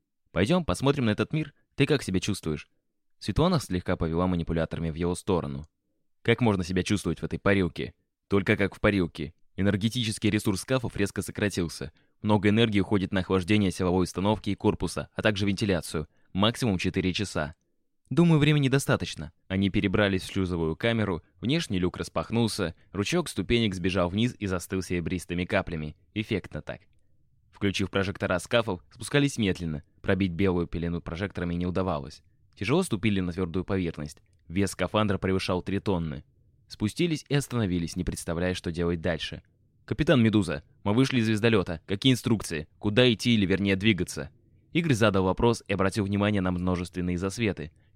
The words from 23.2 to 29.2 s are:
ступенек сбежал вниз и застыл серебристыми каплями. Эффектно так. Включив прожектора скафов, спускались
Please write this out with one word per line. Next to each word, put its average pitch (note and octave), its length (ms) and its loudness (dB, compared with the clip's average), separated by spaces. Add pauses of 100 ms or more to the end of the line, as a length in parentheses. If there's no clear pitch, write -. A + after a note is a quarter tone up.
ступенек A2 440 0
сбежал F2+ 360 0
вниз A2+ 280 -2
и G#2 100 -6
застыл F#2 340 -4
серебристыми F2 640 -4
каплями. E2+ 500 -4 (180)
Эффектно G#2 480 -6
так. - 200 -14 (720)
Включив G2 360 -2
прожектора F#2+ 500 -2
скафов, G#2 440 -2 (100)
спускались C#3+ 440 -2